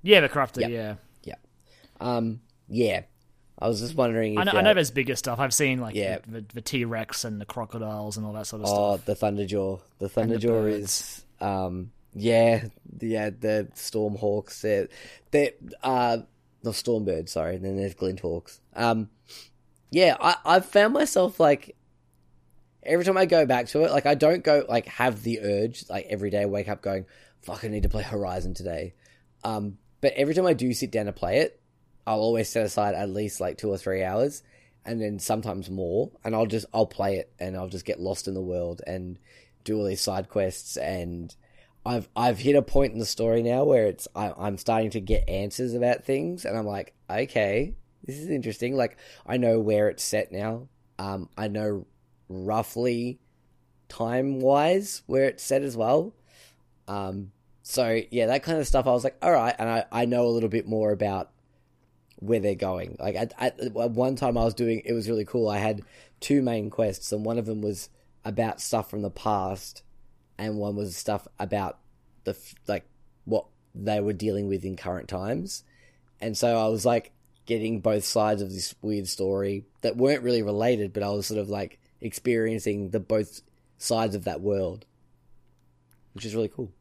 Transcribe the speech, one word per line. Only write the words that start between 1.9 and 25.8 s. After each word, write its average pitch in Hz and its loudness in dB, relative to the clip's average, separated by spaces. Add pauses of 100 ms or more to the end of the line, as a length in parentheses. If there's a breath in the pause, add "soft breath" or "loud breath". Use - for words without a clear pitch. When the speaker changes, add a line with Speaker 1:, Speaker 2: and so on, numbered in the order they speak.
Speaker 2:
Um, 117 -2 (280)
yeah. 104 2 (540)
I 101 -2
was 110 0
just 120 -8
wondering 113 2
if 104 2
Speaker 1:
I 185 2
know, 196 2
Speaker 2:
you - 4
Speaker 1:
I 185 4
know 208 6
Speaker 2:
had 214 6
Speaker 1:
there's 147 2
bigger 127 0
stuff. 120 -4
I've 131 0
seen, 131 2
like, 113 -8
Speaker 2:
Yeah. 98 -2
Speaker 1:
the, 113 -12
the, 104 -14
the 120 -10
T-Rex 117 -4
and 107 -6
the 104 -10
crocodiles 107 -8
and 107 -6
all 107 -8
that 107 -10
sort 110 -10
of 104 0
Speaker 2:
Oh, 101 4
Speaker 1:
stuff. - -8
Speaker 2:
the 104 0
Thunderjaw. 101 -2 (200)
The 98 -2
Speaker 1:
And 110 2
the 117 2
Speaker 2:
Thunderjaw 113 0
Speaker 1:
birds. 107 2
Speaker 2:
is, - -6 (160)
um, 92 -4 (220)
yeah, 113 4 (360)
yeah, 110 -2
the 107 -2
Stormhawks. 104 -2
They're, 101 2 (420 loud breath)
they're, 143 4 (320)
uh, 123 2 (440)
the 117 -2
Stormbirds, 101 -2
sorry, 85 -2
and 92 -8
then 95 -2
there's 98 -2
Glinthawks. 92 -6 (160)
Um, 113 0 (840 loud breath)
yeah, 170 6
I, 175 6 (100)
I've 185 6
found 214 6
myself, - 2
like, 147 4 (1120)
every 170 4
time 190 4
I 185 6
go 165 6
back 123 2
to 151 4
it, 170 4
like, 143 2
I 147 6
don't 156 4
go, 147 6
like, 117 2
have 117 0
the 113 -2
urge, 104 0